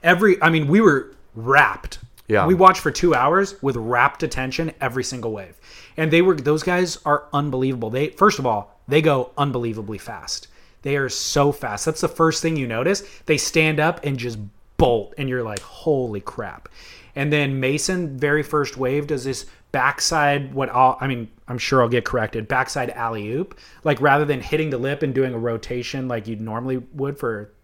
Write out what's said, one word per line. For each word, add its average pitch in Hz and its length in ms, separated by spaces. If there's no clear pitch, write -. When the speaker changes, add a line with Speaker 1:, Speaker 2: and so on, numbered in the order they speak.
Speaker 1:
Every, 180 360
I 165 120
mean, 156 160
we 190 140
were 151 340
rapt. 117 640
Speaker 2:
Yeah. 101 180
Speaker 1:
We 180 80
watched 180 280
for 147 100
two 160 240
hours 170 480
with 135 120
rapt 120 460
attention 151 580
every 127 240
single 120 280
wave. 101 280
And 160 140
they 170 100
were, 185 140
those 147 260
guys 180 420
are 147 300
unbelievable. 131 560
They, 135 200
first 208 280
of 135 80
all, 107 420
they 147 140
go 139 340
unbelievably 117 640
fast. - 500
They 139 120
are 139 140
so 143 420
fast. 107 340
That's - 160
the 170 60
first 160 360
thing 165 120
you 131 120
notice. 131 360
They 156 120
stand 156 420
up 156 260
and 139 100
just 117 220
bolt, 117 400
and 139 100
you're 127 140
like, 107 200
"Holy 123 600
crap." - 480
And 147 180
then 139 260
Mason, 147 560
very 147 280
first 143 340
wave, 135 300
does 139 160
this 131 240
backside, 143 840
what 135 160
I'll, 127 320
I 131 60
mean, 120 220
I'm 127 100
sure 131 240
I'll 117 80
get 120 160
corrected, 110 420
backside 131 440
alley-oop. 113 680
Like, 143 180
rather 147 240
than 143 140
hitting 151 300
the 131 80
lip 139 240
and 135 140
doing 131 180
a 113 60
rotation 120 680
like 113 200
you 113 80
normally 113 420
would 139 240
for 107 360